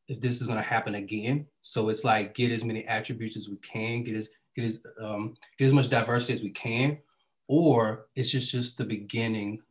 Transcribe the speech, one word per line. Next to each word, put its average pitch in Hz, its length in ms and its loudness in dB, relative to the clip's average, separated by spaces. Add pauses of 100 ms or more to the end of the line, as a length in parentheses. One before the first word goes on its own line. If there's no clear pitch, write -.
if 131 120 -8
this 123 200 0
is 120 80 -4
gonna 110 120 0
happen 110 360 -2
again? 110 500 -2 (160)
So 110 260 0
it's 107 160 -2
like, 107 300 4
get 123 160 2
as 113 140 -2
many 110 220 -4
attributes 110 500 -4
as 101 120 -10
we 101 100 -8
can, 113 440 -4
get 113 140 -4
as, 107 120 -4 (260)
get 117 120 -2
as, 110 160 -4 (180)
um, 107 340 -6 (220)
get 135 80 2
as 135 80 8
much 135 160 6
diversity 120 460 2
as 98 80 -4
we 101 80 -6
can, 127 480 -2 (500)
or 123 680 4
it's 123 120 0
just, 127 220 0
just 123 260 -4
the 123 80 -4
beginning 107 880 -4